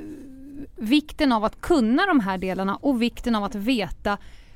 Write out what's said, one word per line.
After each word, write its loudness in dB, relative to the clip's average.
vikten 2
av 2
att -4
kunna 4
de 4
här 0
delarna -2
och 0
vikten 0
av 0
att -6
veta -2